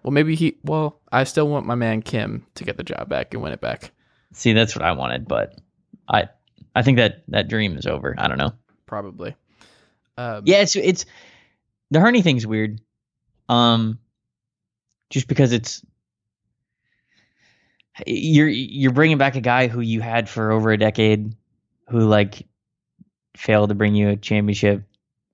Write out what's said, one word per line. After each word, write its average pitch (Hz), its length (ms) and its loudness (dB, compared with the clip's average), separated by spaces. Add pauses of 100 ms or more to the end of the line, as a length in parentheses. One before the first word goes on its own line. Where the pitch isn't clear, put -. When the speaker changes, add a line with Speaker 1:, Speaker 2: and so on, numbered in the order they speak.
Speaker 1:
Well, 135 100 -6
maybe 151 240 0
he, 165 260 -2
well, 151 380 -6 (100)
I 165 140 2
still 151 240 0
want 147 180 -4
my 120 80 -4
man 113 280 -2
Kim 107 520 -6
to - 100 -16
get - 120 -8
the - 80 -12
job - 240 -10
back - 260 -6
and - 80 -10
win 73 100 -8
it - 80 -12
back. - 300 -8 (420)
Speaker 2:
See, - 200 0
that's 110 240 2
what - 80 -4
I 87 80 2
wanted, 64 340 -6
but 55 300 -4 (520)
I, 101 200 0 (460)
I 120 80 2
think 127 160 4
that, 110 300 0
that 101 200 -2
dream 104 280 -4
is - 100 -10
over. 67 320 -6
I - 100 -2
don't 67 100 -4
know. 69 140 -2 (340)
Speaker 1:
Probably. 101 480 -12 (840)
Um, 113 300 -10
Speaker 2:
Yeah, 190 140 6
it's, 202 160 0
it's, 185 300 -2 (840)
the 147 100 4
Hurney 233 220 4
thing's 127 240 2
weird. 110 340 -2 (680)
Um, 117 500 2 (1120)
just 131 160 -4
because 131 260 2
it's, 117 320 -4 (2250)
you're, 151 420 4
you're 131 440 -2
bringing 151 260 4
back 135 180 2
a 135 40 -6
guy 123 280 2
who 117 120 -6
you 113 200 -2
had 113 280 -2
for 110 220 -2
over 110 200 2
a 107 80 2
decade, 107 560 2 (540)
who, 117 120 0
like, 107 460 2 (880)
failed 104 340 2
to 104 40 -2
bring 104 200 2
you 104 160 2
a 101 60 0
championship, 104 680 0 (500)